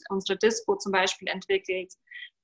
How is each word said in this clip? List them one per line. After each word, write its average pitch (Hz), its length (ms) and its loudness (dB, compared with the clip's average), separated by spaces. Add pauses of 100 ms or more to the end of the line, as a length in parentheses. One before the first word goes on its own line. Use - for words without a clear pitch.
unserer 196 280 -2
Dispo 214 400 2
zum 196 160 -4
Beispiel 190 340 2
entwickelt. 190 640 -2 (500)